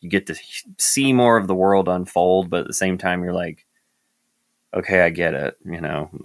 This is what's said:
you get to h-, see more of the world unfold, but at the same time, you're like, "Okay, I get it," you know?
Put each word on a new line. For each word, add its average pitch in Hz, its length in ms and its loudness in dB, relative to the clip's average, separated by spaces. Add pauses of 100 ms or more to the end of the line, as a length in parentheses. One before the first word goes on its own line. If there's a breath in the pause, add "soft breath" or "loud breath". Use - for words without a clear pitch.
you 87 80 -14
get 95 200 -2
to 82 40 -6
h-, - 320 -14 (140)
see 135 340 0
more 120 240 6
of 95 120 0
the 95 60 2
world 95 360 2
unfold, 90 580 0
but 87 140 -2
at - 60 -8
the - 40 -12
same 92 240 -2
time, 90 260 -2
you're 90 120 -4
like, 85 320 -8 (1080)
"Okay, 92 300 2
I 85 80 6
get 82 240 -2
it," 71 280 -6
you 82 200 -10
know? 76 260 -6 (160)